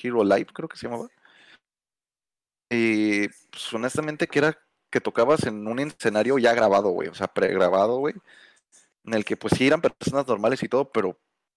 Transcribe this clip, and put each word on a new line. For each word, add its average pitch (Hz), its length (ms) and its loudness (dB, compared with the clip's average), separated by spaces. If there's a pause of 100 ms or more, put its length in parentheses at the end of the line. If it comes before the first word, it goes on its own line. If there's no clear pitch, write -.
Hero 120 220 0
Live, 101 300 2
creo 165 140 -10
que - 100 -20
se - 100 -10
llamaba. 120 200 -10 (1600)
Y, 107 600 0
pues, - 440 -14
honestamente, 151 540 -4
que - 120 -2
era 151 180 2 (320)
que 123 120 -2
tocabas 123 440 2
en 107 220 -8
un 117 120 -6
escenario 123 580 0
ya 117 160 4
grabado, 104 360 4
güey, 87 200 -2
o 85 60 -14
sea, 98 120 -4
pregrabado, 95 720 2
güey, 147 160 -4 (920)
en 113 80 -6
el 107 120 0
que, 110 120 -4
pues, - 180 -6
sí 131 120 2
eran 156 140 4
personas 139 460 -2
normales 117 360 0
y 117 40 -4
todo, 135 240 -2
pero 95 260 -2 (400)